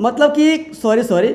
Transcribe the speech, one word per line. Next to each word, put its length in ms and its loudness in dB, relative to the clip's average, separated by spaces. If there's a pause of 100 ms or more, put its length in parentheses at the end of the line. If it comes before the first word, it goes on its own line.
मतलब 340 0
कि, 360 0 (120)
sorry, 200 0
sorry, 320 0